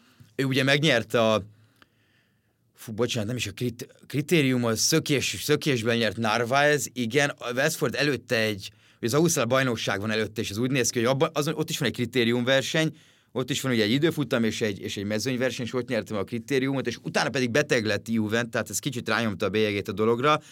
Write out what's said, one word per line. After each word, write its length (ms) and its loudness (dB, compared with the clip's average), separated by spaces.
Ő 80 -2
ugye 200 0
megnyerte 580 4
a, 220 4
fú, 120 -12
bocsánat, 360 -2
nem 100 -6
is 100 -4
a 40 -8
krit-, 360 -6
kritérium, 580 2
a 100 2
szökés-, 680 0
szökésben 540 0
nyert 200 0
Narvaez, 760 2
igen, 360 0
a 220 -8
Westford 440 0
előtte 400 0
egy, 360 -2
az 140 0
Ausztrál 320 4
bajnokság 540 0
van 120 -4
előtte, 300 -2
és 80 -6
ez 80 -6
úgy 140 0
néz 180 2
ki, 100 -2
hogy 80 2
abban, 260 2
azon, 220 -2
ott 140 -4
is 80 -4
van 100 -2
egy 60 0
kritériumverseny, 1040 0
ott 180 -4
is 120 -2
van 100 -2
ugye 120 4
egy 80 2
időfutam 520 0
és 180 -2
egy, 180 -2
és 180 -8
egy 60 -4
mezőnyverseny, 600 -2
és 80 -8
ott 140 -4
nyertem 300 -4
a 60 -2
kritériumot, 640 -2
és 140 -4
utána 280 -2
pedig 220 0
beteg 340 2
lett 240 -2
Juven, 400 0
tehát 200 -4
ez 100 -6
kicsit 300 -6
rányomta 360 0
a 40 0
bélyegét 380 0
a 40 -4
dologra, 500 2